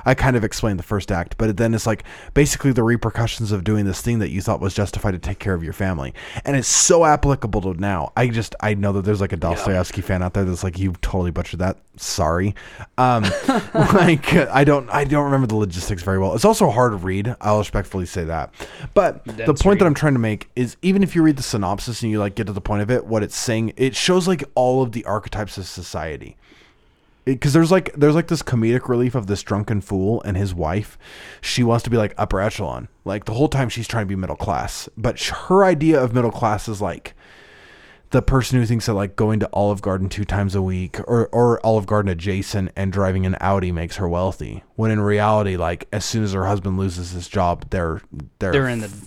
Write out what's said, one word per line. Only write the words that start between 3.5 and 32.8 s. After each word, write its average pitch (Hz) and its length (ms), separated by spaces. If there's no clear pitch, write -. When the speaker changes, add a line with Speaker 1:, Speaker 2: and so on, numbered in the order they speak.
Speaker 1:
of 98 140
doing 107 200
this 95 160
thing 120 200
that 82 100
you 90 100
thought 98 200
was 95 140
justified 104 380
to 90 60
take 98 220
care 98 140
of 82 100
your 78 80
family. 90 420
And 143 120
it's 123 120
so 170 360
applicable 135 580
to 92 180
now. 95 360
I 120 120
just, 113 320
I 107 140
know 101 180
that 95 120
there's, 101 160
like, 98 120
a - 40
Speaker 2:
Yeah. 78 40
Speaker 1:
Dostoevsky 90 640
fan 90 200
out 90 120
there 98 100
that's 90 180
like, 90 160
"You 95 140
totally 90 300
butchered 87 260
that. - 200
Sorry." 90 580
Um, 123 280
<laughs> 240 500
like, 180 600
I 139 280
don't, 143 280
I 147 120
don't 143 220
remember 135 240
the 110 80
logistics 92 480
very 95 160
well. 92 160
It's 123 80
also 208 260
hard 120 220
to 101 40
read. 95 440
I'll 107 180
respectfully 98 480
say 87 180
that. 78 260
But 175 300
the - 80
Speaker 2:
Dense 113 300
Speaker 1:
point 196 160
that 196 60
Speaker 2:
read. 170 40
Speaker 1:
I'm 147 60
trying 151 180
to 127 80
make 107 340
is 123 280
even 190 200
if - 140
you 165 60
read 156 140
the 131 60
synopsis 104 600
and 110 80
you, 107 100
like, 104 140
get 110 120
to 104 60
the 95 80
point 104 220
of 104 80
it, 123 160
what 110 160
it's 95 140
saying, 113 400
it 131 200
shows, 185 320
like, 180 160
all 127 280
of 117 100
the 113 140
archetypes 104 520
of 92 80
society. 78 720
It, 131 140
'cause 143 120
there's, 165 200
like, 190 240
there's, 147 180
like, 165 140
this 160 140
comedic 117 460
relief 123 260
of 113 120
this 98 160
drunken 101 380
fool 101 440
and 95 120
his 95 180
wife. 85 440
She - 240
wants 117 200
to 117 60
be, 117 60
like, 104 220
upper 101 220
echelon. 92 480